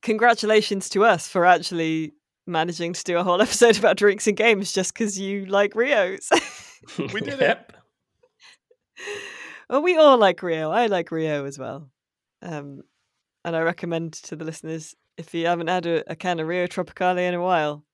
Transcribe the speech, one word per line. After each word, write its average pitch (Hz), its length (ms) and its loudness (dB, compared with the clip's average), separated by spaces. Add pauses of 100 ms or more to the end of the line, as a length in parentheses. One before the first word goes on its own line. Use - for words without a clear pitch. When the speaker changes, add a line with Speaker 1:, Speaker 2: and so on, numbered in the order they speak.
Speaker 1:
congratulations 214 880 2
to 196 160 2
us 196 220 2
for 175 180 0
actually 160 680 2 (340)
managing 170 460 -4
to - 100 -10
do 175 140 -2
a 175 60 0
whole 185 180 2
<laughs> 214 60 4
episode 233 300 6
about 202 200 4
drinks 208 300 2
and 208 100 0
games 214 360 2
just 185 220 -2
'cause 202 220 -4
you 196 280 -6
like 202 300 0
Rio's. 214 600 0
<laughs> 330 60 2 (720)
Speaker 2:
We - 80 -6
did - 140 -8
it. 269 60 -2
Speaker 3:
Yep. - 320 0 (2000)
Speaker 1:
Well, 269 140 0
we 359 140 2
all 294 200 8
like 196 260 2
Rio. 160 280 -4
I 226 160 2
like 185 240 -2
Rio 156 340 -4
as 139 140 -12
well. 131 300 -12 (520)
Um, 143 400 -12 (640)
and 170 100 -6
I 160 60 -2
recommend 165 520 -4
to - 220 -14
the 160 80 -12
listeners, 160 520 -12 (220)
if - 160 -16
you 165 120 -4
haven't 170 220 0
had 180 180 0
a, 170 260 0
a 160 40 -8
can 175 240 -4
of 156 80 -4
Rio 180 200 -2
Tropicale 180 600 -2
in 180 80 -2
a 175 60 -4
while 151 520 0